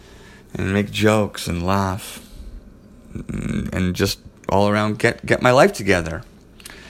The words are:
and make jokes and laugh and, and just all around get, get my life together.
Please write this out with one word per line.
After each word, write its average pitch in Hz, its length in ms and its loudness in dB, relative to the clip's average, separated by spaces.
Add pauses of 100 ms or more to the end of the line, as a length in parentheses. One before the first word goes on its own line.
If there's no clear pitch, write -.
(540)
and 95 180 -4
make 101 200 -2
jokes 104 560 0
and 85 180 -4
laugh 95 580 -4 (880)
and, - 640 -6
and 92 220 -2
just - 240 -2 (280)
all 101 200 4
around 104 320 0
get, 117 260 2
get 120 160 2
my 127 80 6
life 156 220 6
together. 90 500 0 (680)